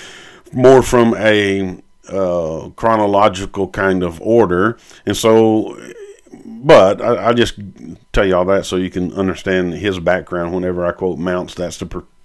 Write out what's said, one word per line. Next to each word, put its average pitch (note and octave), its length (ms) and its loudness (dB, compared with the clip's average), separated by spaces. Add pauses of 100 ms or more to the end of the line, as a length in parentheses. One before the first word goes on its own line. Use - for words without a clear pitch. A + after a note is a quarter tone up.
(540)
more B2+ 300 6
from A#2 340 2
a, G2 640 0 (260)
uh, F2 680 -4
chronological G2+ 960 0
kind F#2+ 340 0
of E2 180 -8
order. G#2+ 560 2 (300)
And G2+ 100 -2
so A2 580 2 (880)
but C3+ 380 6
I, G#2+ 280 0
I A#2+ 40 2
just A#2 260 -2 (540)
tell G#2 120 2
you F#2 100 2
all F2+ 100 0
that F#2+ 200 0
so F#2+ 100 -6
you F#2 160 -4
can F2+ 220 -6
understand F#2 600 -2
his F#2 260 -4
background. F2 540 -4
Whenever F2+ 320 -4
I F2 60 -2
quote F2+ 260 -6
Mounce, F2+ 380 -6
that's F2 220 -8
the F2+ 100 -12
per-, F2 180 -12 (200)